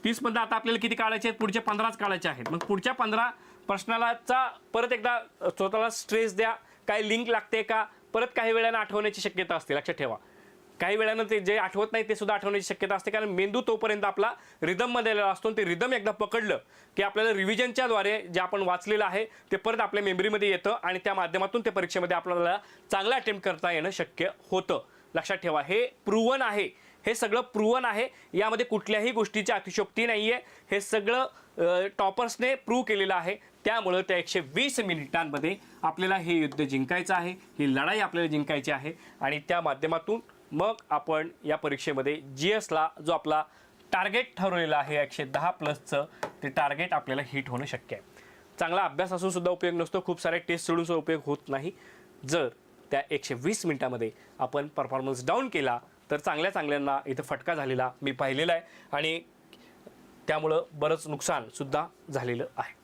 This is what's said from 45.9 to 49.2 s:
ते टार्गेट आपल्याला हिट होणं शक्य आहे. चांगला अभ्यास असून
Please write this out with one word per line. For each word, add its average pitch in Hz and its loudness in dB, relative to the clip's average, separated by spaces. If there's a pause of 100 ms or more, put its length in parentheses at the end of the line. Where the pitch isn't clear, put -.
ते - -8
टार्गेट 147 2
आपल्याला 139 -2
हिट 135 -6
होणं 123 -4
शक्य 123 -8
आहे. 98 -16 (560)
चांगला 175 2
अभ्यास 175 -2
असून 185 0